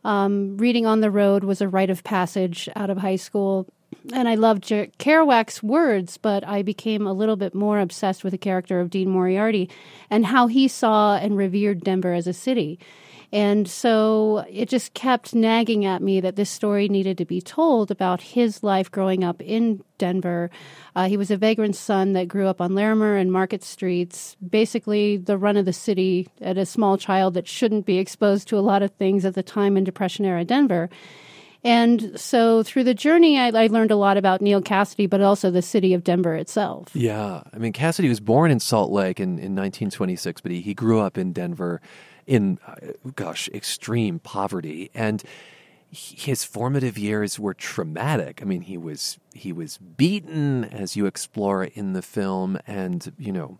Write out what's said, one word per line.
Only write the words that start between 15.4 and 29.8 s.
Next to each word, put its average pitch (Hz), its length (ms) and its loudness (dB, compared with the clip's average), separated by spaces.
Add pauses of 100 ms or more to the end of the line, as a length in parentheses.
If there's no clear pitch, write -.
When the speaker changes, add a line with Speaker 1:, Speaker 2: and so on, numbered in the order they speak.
Speaker 1:
at 185 160 -2
me 196 180 2
that 185 160 -2
this 202 140 -2
story 202 400 0
needed 190 280 0
to 175 60 -4
be 175 160 -4
told 247 500 2
about 185 300 -2
his 240 420 -2
life 196 300 0
growing 190 320 0
up 175 180 -4
in 220 400 -2 (160)
Denver. 175 520 -2 (480)
Uh, 185 100 0
he 202 80 0
was 202 160 -2
a 202 60 0
vagrant 220 400 0
son 196 340 0
that 180 160 0
grew 190 200 -2
up 185 120 -2
on 180 160 0
Larimer 214 400 2
and 185 160 2
Market 185 320 -2
Streets, 180 720 -6 (100)
basically 208 680 0
the 196 220 -2
run 202 180 2
of 202 80 2
the 180 80 0
city 185 560 0 (140)
at 185 160 -4
a 190 80 0
small 196 320 2
child 190 380 0
that 185 120 -4
shouldn't 214 380 0
be 185 140 2
exposed 196 500 0
to 214 80 0
a - 20 2
lot 202 240 2
of 190 120 -2
things 196 280 0
at 190 100 -2
the 190 100 -4
time 202 340 0
in 190 80 2